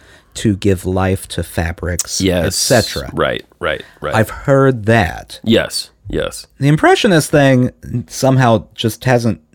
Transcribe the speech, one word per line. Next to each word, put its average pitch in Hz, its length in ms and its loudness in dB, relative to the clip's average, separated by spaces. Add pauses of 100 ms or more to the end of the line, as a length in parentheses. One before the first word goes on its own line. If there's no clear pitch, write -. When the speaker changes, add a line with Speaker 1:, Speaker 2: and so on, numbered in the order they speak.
(360)
Speaker 1:
to 104 200 0
give 95 300 0
life 95 440 -2
to - 140 -6
fabrics, 82 800 -6
Speaker 2:
Yes. 90 240 0
Speaker 1:
et 78 80 -2
cetera. - 600 0
Speaker 2:
Right, 67 320 -2 (140)
right, 76 220 -4 (200)
right. 76 140 -4
Speaker 1:
I've 110 140 2
heard 135 560 2
that. 107 580 -2
Speaker 2:
Yes, - 460 0 (180)
yes. - 400 -8 (120)
Speaker 1:
The 135 80 0
Impressionist 190 640 2
thing 135 400 4 (360)
somehow 127 680 2
just - 300 -4
hasn't, 117 360 0 (140)